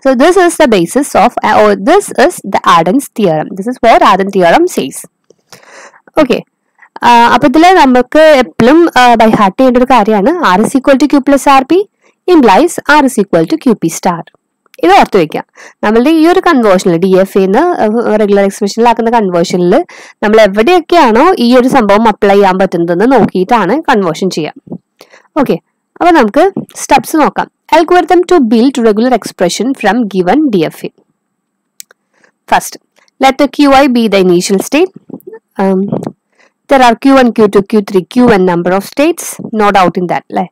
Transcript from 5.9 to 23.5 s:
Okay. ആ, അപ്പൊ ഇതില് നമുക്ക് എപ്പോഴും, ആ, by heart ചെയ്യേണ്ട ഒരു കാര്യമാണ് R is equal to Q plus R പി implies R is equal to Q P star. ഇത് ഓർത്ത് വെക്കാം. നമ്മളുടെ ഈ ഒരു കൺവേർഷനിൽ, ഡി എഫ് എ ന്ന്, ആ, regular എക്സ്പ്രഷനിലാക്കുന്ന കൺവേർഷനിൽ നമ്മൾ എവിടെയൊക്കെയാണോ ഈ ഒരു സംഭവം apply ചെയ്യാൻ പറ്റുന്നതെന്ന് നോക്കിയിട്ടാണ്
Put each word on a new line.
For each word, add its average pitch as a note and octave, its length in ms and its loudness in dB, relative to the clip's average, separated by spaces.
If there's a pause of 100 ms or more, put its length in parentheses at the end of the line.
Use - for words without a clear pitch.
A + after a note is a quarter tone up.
Okay. - 180 -2 (680)
ആ, - 20 4 (240)
അപ്പൊ C#4+ 160 0
ഇതില് D#4+ 180 4 (140)
നമുക്ക് B3+ 400 2 (200)
എപ്പോഴും, A#3 360 0 (220)
ആ, - 20 4 (180)
by A3 160 4
heart G3 220 0
ചെയ്യേണ്ട C4 240 2
ഒരു A#3+ 100 -6
കാര്യമാണ് G#3+ 380 0 (240)
R F3+ 100 0
is - 140 -6
equal C4+ 240 2
to D4 100 0
Q C#4+ 160 0
plus C#4 160 0 (120)
R C4+ 140 0
പി E4+ 80 2 (560)
implies B3 380 2 (260)
R D4 100 0
is - 140 -10
equal E3 300 0
to D#4+ 40 -4 (100)
Q A#3 180 0
P E3 140 -4
star. E3+ 220 -4 (640)
ഇത് E4 140 2
ഓർത്ത് A#3 240 2
വെക്കാം. - 240 -6 (380)
നമ്മളുടെ A3+ 360 0
ഈ - 20 2 (100)
ഒരു F#4 160 0
കൺവേർഷനിൽ, G3+ 580 0
ഡി F#3+ 40 0 (120)
എഫ് F#3+ 200 -2
എ F#3+ 120 0
ന്ന്, A#3+ 80 2 (220)
ആ, - 20 0 (360)
regular G3+ 280 0
എക്സ്പ്രഷനിലാക്കുന്ന A3+ 680 -2
കൺവേർഷനിൽ F3+ 580 -2 (500)
നമ്മൾ A3 220 2
എവിടെയൊക്കെയാണോ B3 800 2 (220)
ഈ - 20 0 (120)
ഒരു B3 140 0
സംഭവം A3+ 380 2
apply G3+ 240 -2
ചെയ്യാൻ G3 260 2
പറ്റുന്നതെന്ന് F3+ 540 -2
നോക്കിയിട്ടാണ് F#3+ 600 0 (140)